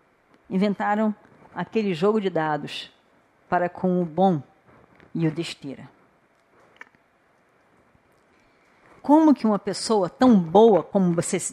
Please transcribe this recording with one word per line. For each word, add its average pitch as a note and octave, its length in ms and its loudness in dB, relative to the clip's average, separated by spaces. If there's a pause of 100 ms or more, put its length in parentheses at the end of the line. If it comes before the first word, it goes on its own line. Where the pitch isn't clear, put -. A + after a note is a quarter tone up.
(500)
inventaram G#3 680 -2 (400)
aquele G3+ 380 -4
jogo G3+ 260 0
de F#3+ 100 -4
dados D#3 640 -6 (560)
para F3 220 -2
com F3+ 320 -2
o F3 40 -4
bom E3 380 -2 (720)
Yudhishthira. D#3 720 -8 (3000)
Como D#4 320 4
que A3+ 140 -2
uma G#3 100 0
pessoa F#3+ 520 -4
tão B3+ 280 4
boa F3+ 460 4
como F3+ 300 0
você F3 240 -4 (160)